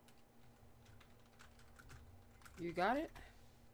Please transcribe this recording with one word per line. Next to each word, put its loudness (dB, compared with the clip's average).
You 4
got 10
it? 6